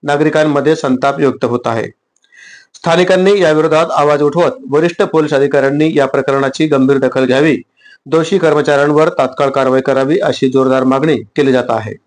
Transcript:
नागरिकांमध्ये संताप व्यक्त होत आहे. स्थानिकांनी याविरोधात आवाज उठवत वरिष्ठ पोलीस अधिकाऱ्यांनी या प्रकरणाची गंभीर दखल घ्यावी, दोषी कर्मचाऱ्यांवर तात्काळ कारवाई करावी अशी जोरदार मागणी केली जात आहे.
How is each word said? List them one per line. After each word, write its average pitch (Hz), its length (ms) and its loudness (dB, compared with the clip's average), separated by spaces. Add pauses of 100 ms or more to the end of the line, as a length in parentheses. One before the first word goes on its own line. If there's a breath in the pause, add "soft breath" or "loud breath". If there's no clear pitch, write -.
नागरिकांमध्ये 151 720 0
संताप 139 420 -2
व्यक्त 131 280 -2
होत 120 200 -2
आहे. 113 180 -4 (920 loud breath)
स्थानिकांनी 185 640 2
याविरोधात 156 520 2
आवाज 147 300 0
उठवत 147 360 0 (140)
वरिष्ठ 165 300 0
पोलीस 156 320 0
अधिकाऱ्यांनी 143 600 0
या 139 100 2
प्रकरणाची 139 640 -2
गंभीर 139 300 2
दखल 131 280 0
घ्यावी, 135 300 2 (500 soft breath)
दोषी 160 320 0
कर्मचाऱ्यांवर 151 720 2
तात्काळ 139 400 -2
कारवाई 135 320 0
करावी 135 380 0
अशी 135 300 -2
जोरदार 131 340 0
मागणी 135 320 0 (200)
केली 139 160 0
जात 127 180 0
आहे. 107 240 -4 (140)